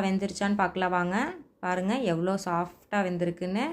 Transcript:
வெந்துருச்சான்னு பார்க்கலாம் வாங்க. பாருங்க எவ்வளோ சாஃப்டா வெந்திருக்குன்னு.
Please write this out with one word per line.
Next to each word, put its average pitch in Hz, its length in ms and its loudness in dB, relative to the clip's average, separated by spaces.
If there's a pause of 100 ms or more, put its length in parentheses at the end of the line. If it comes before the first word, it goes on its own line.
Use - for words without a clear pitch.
வெந்துருச்சான்னு 196 560 0
பார்க்கலாம் 185 360 2
வாங்க. 180 200 2 (460)
பாருங்க 185 300 0 (180)
எவ்வளோ 170 220 0 (120)
சாஃப்டா 175 640 -2
வெந்திருக்குன்னு. 180 680 -2